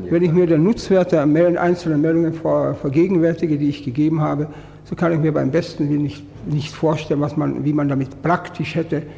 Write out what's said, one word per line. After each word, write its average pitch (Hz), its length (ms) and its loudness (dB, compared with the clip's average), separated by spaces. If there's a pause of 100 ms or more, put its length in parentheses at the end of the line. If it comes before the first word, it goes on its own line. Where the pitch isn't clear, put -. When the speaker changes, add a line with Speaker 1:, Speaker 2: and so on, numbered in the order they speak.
(100)
Speaker 1:
wenn 170 120 2
ich 180 60 4
Speaker 2:
Jekyll. 156 60 0
Speaker 1:
mir 180 120 4
den 160 180 4
Nutzwert 190 480 2
der 151 120 4
Mel-, 165 320 4
einzelnen 170 440 0
Meldungen 160 340 2
vor, 147 400 0
vergegenwärtige, 165 840 2
die 143 120 0
ich - 160 -4
gegeben 151 360 0
habe, 151 280 -2 (360)
so - 120 -10
kann 170 160 0
ich 156 80 2
mir 156 120 2
beim 135 200 0
besten 156 360 -2
Willen 147 140 0
nicht, - 220 -6 (220)
nicht 151 280 -4
vorstellen, 156 460 0
was 147 160 -2
man, 139 280 -2
wie 151 80 0
man 147 160 0
damit 135 320 -4
praktisch 170 540 -2
hätte 160 300 -4 (140)